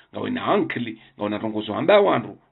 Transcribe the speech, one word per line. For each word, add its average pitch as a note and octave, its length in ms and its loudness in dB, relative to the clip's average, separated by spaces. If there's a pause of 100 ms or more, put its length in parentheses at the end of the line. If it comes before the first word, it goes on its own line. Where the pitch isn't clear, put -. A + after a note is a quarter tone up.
(140)
nga G2+ 80 -8
wena G#2 240 -4
ankli, B2 560 -2 (160)
nga G2+ 60 -6
wena G#2 140 -2
rongozo G#2+ 380 -4
amba F#3 240 4
wandu, B2+ 400 2 (120)